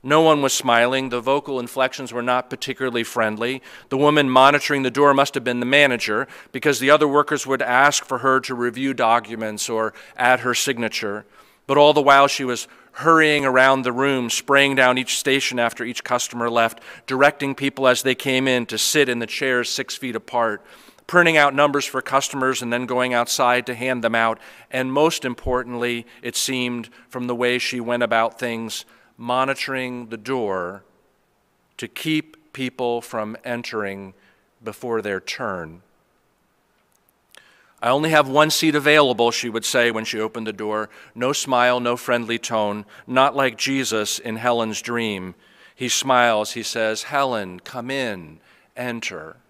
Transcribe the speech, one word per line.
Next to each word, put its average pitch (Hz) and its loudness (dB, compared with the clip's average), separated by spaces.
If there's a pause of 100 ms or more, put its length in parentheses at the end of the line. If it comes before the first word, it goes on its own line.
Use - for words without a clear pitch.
No 147 4
one 156 6
was 135 0
smiling. 127 2
The 123 -4
vocal 135 -2
inflections 127 -4
were 120 -6
not 123 -2
particularly 127 -6
friendly. 113 -4 (280)
The 135 -2
woman 147 4
monitoring 139 6
the 131 0
door 139 4
must 135 2
have 127 -4
been 123 -2
the 120 -2
manager 127 2 (280)
because 135 0
the 131 0
other 151 6
workers 143 0
would 135 -2
ask 131 4
for 127 -6
her 131 2
to 131 -6
review 123 -4
documents 113 -2
or 110 -2 (220)
add 123 2
her 123 -2
signature. 113 -4 (420)
But 139 2
all 147 8
the 147 4
while 139 6
she 139 -4
was 123 -6 (240)
hurrying 151 4
around 131 6
the 123 -2
room, 127 0
spraying 139 2
down 127 4
each 127 -4
station 135 0
after 117 -2
each 120 -8
customer 120 -4
left, 117 0 (260)
directing 139 2
people 135 -4
as 123 4
they 131 0
came 135 0
in 123 0
to 113 -8
sit 139 2
in 120 -2
the 113 -6
chairs 123 -2
six - -8
feet 123 -8
apart, 110 -4 (420)
printing 170 4
out 147 6
numbers 143 2
for 131 -6
customers 131 -2
and 120 -6
then 123 -4
going 127 -2
outside 123 2
to 127 -8
hand 123 -4
them 113 0
out, 113 2 (320)
and 131 -4
most 156 2
importantly, 120 -4 (160)
it 120 -8
seemed 123 -4 (200)
from 123 -8
the 123 -4
way 123 0
she 123 -6
went 120 -2
about 113 0
things, 113 -8 (320)
monitoring 127 -4
the 110 -12
door 101 -6 (920)
to - -12
keep - -8
people 123 -4
from 110 -8
entering 104 -8 (500)
before 113 -6
their 98 -4
turn. 90 -8 (2000)
"I 120 0
only 151 0
have 151 4
one 151 4
seat 151 0
available," 139 4
she 120 -6
would 107 -6
say 120 2
when 110 -6
she 110 -6
opened 110 -6
the 107 -8
door. 107 -6 (240)
No 127 -2
smile, 123 2
no 120 -2
friendly 117 -2
tone, 107 -2 (220)
not 127 2
like 131 0
Jesus 117 -4
in 113 -8
Helen's 113 -2
dream. 104 -6 (400)
He 127 -6
smiles, 120 2
he 113 -8
says, 110 -4
"Helen, 117 -4
come 127 -12
in, 95 -8 (380)
enter." 107 -10 (140)